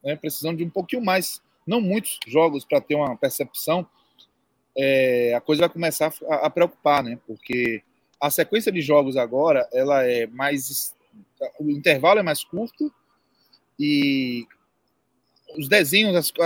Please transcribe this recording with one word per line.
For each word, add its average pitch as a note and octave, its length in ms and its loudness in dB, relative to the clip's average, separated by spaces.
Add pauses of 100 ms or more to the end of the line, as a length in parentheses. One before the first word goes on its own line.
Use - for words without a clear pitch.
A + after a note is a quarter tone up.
né, C#3+ 120 -4
precisando D#3+ 420 -6
de E3 60 -4
um E3+ 60 -6
pouquinho G3 340 -6
mais, F#3 380 -2 (240)
não A3 160 0
muitos G3+ 360 -2 (100)
jogos D3 380 2
pra C#3+ 160 2
ter - 140 -2
uma C#3 200 -2
percepção, D3 720 -4 (880)
é, C3 600 2
a A#2+ 60 0
coisa D#3 200 0
vai E3+ 80 4
começar D#3+ 420 -2 (180)
a, D#3 60 0 (120)
a - 20 2
preocupar, D3 540 0
né? A#2+ 240 -10
Porque A#2 560 -4 (360)
a C#3+ 120 0
sequência G#3 400 0
de F3+ 100 -2
jogos C#3 360 2
agora, C3 560 2
ela C3+ 300 2
é A#2+ 240 0
mais... C3+ 680 -6 (640)
o D3+ 100 -4
intervalo D3 500 2
é G3+ 40 0
mais D#3 200 -2
curto A#3 480 -6 (880)
e C#3 680 0 (1080)
os D3 100 -8
desenhos, F#3+ 480 4
as, E3 160 0 (140)